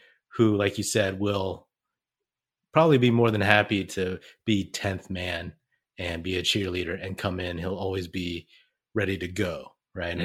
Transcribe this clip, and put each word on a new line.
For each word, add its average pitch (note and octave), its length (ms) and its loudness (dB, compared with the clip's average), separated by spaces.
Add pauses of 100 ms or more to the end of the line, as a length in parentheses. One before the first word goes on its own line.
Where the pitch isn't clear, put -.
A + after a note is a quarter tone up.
(360)
who, G#2+ 200 6
like G2+ 220 2
you G2+ 60 -4
said, G2 360 0
will G2 480 -2 (1040)
probably D#3 260 6
be B2 120 6
more A#2 200 4
than G#2+ 100 0
happy G2+ 440 4
to F#2 340 -4 (260)
be G2+ 260 2
tenth - 400 -6
man F2 420 -6 (460)
and E2+ 240 -6
be F#2 140 -4
a F2 60 -2
cheerleader F2+ 600 -2
and F#2+ 120 -8
come F#2 220 -4
in. F2+ 200 -6
He'll F#2 180 -4
always F#2+ 320 -4
be F2 400 -6 (460)
ready G2 240 -2
to F2 100 -6
go, F2+ 440 -4 (220)
right? F2 240 -6
And F2 60 -4